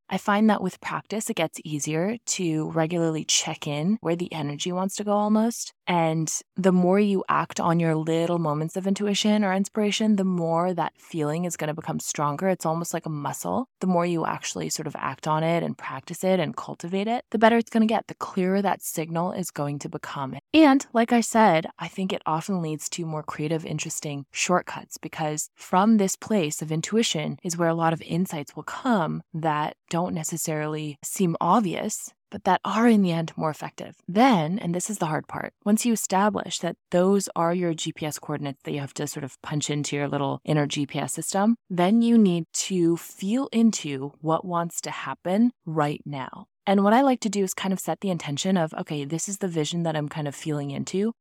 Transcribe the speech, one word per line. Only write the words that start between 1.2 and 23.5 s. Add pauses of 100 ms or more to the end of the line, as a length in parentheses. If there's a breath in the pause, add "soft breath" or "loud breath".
it
gets
easier (120)
to
regularly
check
in
where
the
energy
wants
to
go
almost. (120)
And (240)
the
more
you
act
on
your
little
moments
of
intuition
or
inspiration,
the
more
that
feeling
is
gonna
become
stronger.
It's
almost
like
a
muscle. (140)
The
more
you
actually
sort
of
act
on
it
and
practice
it
and
cultivate
it,
the
better
it's
gonna
get,
the
clearer
that
signal
is
going
to
become. (160)
And
like
I
said, (120)
I
think
it
often
leads
to
more
creative,